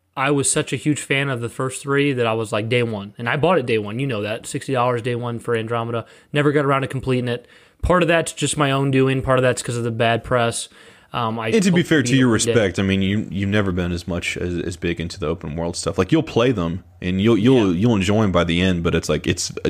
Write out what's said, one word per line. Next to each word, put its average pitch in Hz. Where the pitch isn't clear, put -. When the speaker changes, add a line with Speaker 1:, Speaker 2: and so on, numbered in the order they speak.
Speaker 1:
I 139
was 139
such 151
a 143
huge 147
fan 139
of 123
the 117
first -
three 143
that 120
I 113
was, 113
like, 110
day 123
one. 107
And 120
I 120
bought 165
it 127
day 117
one. 107
You 139
know 104
that. 107
Sixty -
dollars 123
day 120
one 117
for 117
Andromeda. 117
Never 147
got 143
around 135
to 123
completing 127
it. 120
Part 170
of 156
that's 165
just -
my 139
own 139
doing. 131
Part 131
of 127
that's 123
'cause 120
of 117
the 120
bad 117
press. 117
Um, 113
I 113
Speaker 2:
And 214
to 190
be 175
Speaker 1:
hope -
Speaker 2:
fair, 151
to 120
Speaker 1:
you 135
Speaker 2:
your 127
Speaker 1:
read 110
it. 113
Speaker 2:
respect, 107
I 104
mean, 95
you, 101
you've 98
never 101
been 87
as 85
much 87
as, 87
as 87
big 87
into 82
the 78
open 78
world 85
stuff. -
Like, 95
you'll 160
play 123
them, 87
and 92
you'll, 113
you'll, 110
Speaker 1:
Yeah. 87
Speaker 2:
you'll 117
enjoy 101
'em 98
by 87
the 85
end, 90
but 85
it's 82
like, 78
it's -